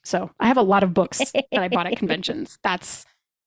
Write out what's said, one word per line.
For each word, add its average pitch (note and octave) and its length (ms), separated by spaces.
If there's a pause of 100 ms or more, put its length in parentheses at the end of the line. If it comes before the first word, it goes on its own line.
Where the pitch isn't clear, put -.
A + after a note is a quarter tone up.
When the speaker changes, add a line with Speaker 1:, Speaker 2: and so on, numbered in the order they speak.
Speaker 1:
So F#3+ 360
I A3+ 80
have C4 100
a A#3+ 60
lot G3 180
of F#3 140
books F3+ 240 (120)
that - 220
I F#3+ 140
bought F#3 180
at G#3+ 120
Speaker 2:
<laughs> - 0
Speaker 1:
conventions. - 680
That's, - 420 (420)